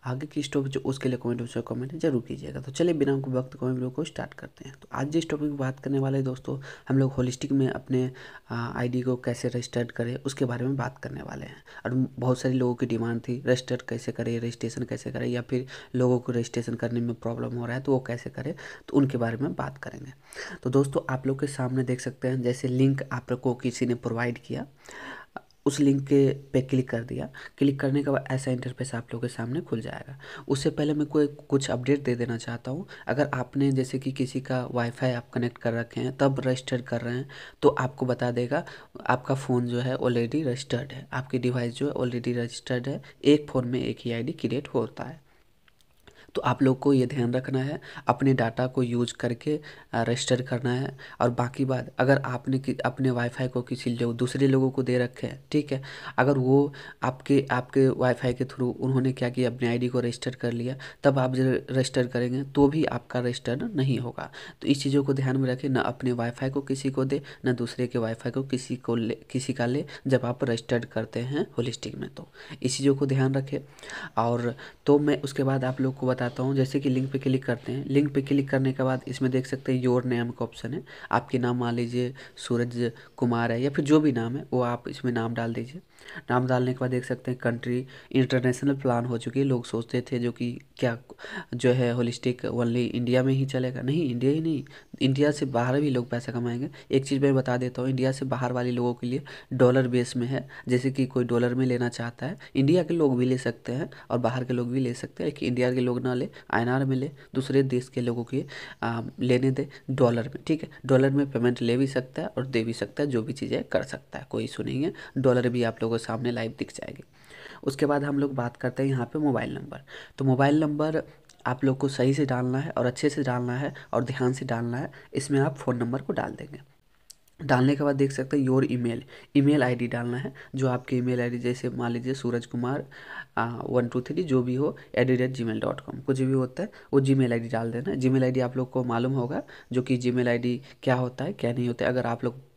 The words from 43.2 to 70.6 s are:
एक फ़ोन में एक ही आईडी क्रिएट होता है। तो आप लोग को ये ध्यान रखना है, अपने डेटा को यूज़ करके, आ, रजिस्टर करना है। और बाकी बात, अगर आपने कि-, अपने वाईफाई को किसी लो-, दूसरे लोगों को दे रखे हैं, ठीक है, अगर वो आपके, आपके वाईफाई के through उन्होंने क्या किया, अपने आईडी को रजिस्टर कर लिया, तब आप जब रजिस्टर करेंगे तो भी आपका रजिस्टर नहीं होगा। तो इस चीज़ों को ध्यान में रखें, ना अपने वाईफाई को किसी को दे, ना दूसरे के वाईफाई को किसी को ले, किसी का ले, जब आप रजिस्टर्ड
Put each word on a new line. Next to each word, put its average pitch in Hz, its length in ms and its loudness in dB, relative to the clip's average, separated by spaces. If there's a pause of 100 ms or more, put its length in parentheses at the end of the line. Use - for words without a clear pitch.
एक 147 260 6
फ़ोन 127 180 0
में 127 140 -2
एक 117 180 -4
ही 117 120 -4
आईडी 117 200 -4
क्रिएट 135 360 -4
होता - 360 -4
है। 156 160 -14 (1120)
तो - 60 -2
आप 123 220 2
लोग 131 160 4
को 143 140 4
ये 127 140 6
ध्यान 123 280 0
रखना 131 240 0
है, 139 200 -2 (300)
अपने 135 260 4
डेटा 123 320 0
को 127 160 0
यूज़ 120 320 0
करके, 131 440 -2 (360)
आ, 117 80 2
रजिस्टर 123 400 2
करना 123 300 -2
है। 135 240 -4 (240)
और 123 100 6
बाकी 123 340 -2
बात, 127 340 -2
अगर 135 200 6
आपने 131 400 -2
कि-, 131 220 -2
अपने 131 300 0
वाईफाई 123 380 -2
को 123 140 -2
किसी 123 280 -4
लो-, 120 240 0
दूसरे 127 320 2
लोगों 131 240 6
को 131 120 -2
दे 123 160 2
रखे 123 280 -2
हैं, 127 160 -8 (100)
ठीक 147 200 2
है, 135 80 -2 (380)
अगर 135 200 6
वो 139 340 6 (300)
आपके, 139 480 2
आपके 127 400 4
वाईफाई 123 440 2
के 131 100 -2
through 123 320 -2
उन्होंने 131 360 2
क्या 123 180 -2
किया, 123 200 0
अपने 123 180 -2
आईडी 123 200 2
को 123 120 0
रजिस्टर 120 340 -4
कर 120 180 -2
लिया, 120 240 -4 (280)
तब 139 140 6
आप 127 160 2
जब 127 360 2
रजिस्टर 127 360 2
करेंगे 123 380 -2
तो 143 240 4
भी 151 180 2
आपका - 340 -4
रजिस्टर 123 540 -2
नहीं 135 240 2
होगा। - 320 -8 (320)
तो - 60 -2
इस 139 140 2
चीज़ों 139 220 2
को 139 100 2
ध्यान 135 220 0
में 135 140 2
रखें, 127 180 -2
ना 127 140 2
अपने 123 320 -2
वाईफाई 120 360 -2
को 139 120 -2
किसी 135 280 -2
को 131 140 0
दे, 139 160 0 (240)
ना 127 80 4
दूसरे 120 340 -2
के 120 120 -2
वाईफाई 113 340 -2
को 135 120 -2
किसी 127 340 -4
को 117 180 -2
ले, 113 220 -2 (140)
किसी 123 200 -2
का 120 140 0
ले, 135 180 0 (220)
जब 127 180 4
आप 123 200 -2
रजिस्टर्ड 117 420 0